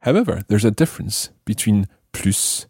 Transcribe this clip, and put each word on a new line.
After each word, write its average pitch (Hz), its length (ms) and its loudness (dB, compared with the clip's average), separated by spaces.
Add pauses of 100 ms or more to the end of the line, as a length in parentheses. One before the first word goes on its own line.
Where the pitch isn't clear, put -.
However, 135 480 0
there's 104 160 2
a 113 60 6
difference - 600 -2 (140)
between 104 420 0 (260)
plus - 580 -2